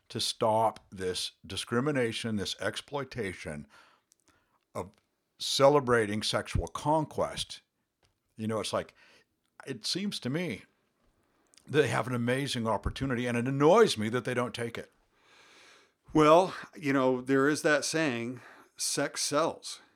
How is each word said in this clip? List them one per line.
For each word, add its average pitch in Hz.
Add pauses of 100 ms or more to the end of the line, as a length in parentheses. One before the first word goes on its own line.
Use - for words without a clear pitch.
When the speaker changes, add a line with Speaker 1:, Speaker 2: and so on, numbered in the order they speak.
Speaker 1:
to 117
stop 110 (120)
this 92 (140)
discrimination, 117
this 95
exploitation 101 (1040)
of 98 (480)
celebrating 120
sexual 98
conquest. - (760)
You 110
know, 110
it's -
like, 95 (760)
it 123
seems 196
to 123
me 143 (1040)
they 139
have 120
an 127
amazing 120
opportunity, 123
and 120
it 120
annoys 156
me 107
that 123
they 127
don't 123
take 117
it. - (1200)
Speaker 2:
Well, 156 (220)
you 147
know, 131
there 135
is 147
that 147
saying, 127 (340)
"Sex -
sells," - (160)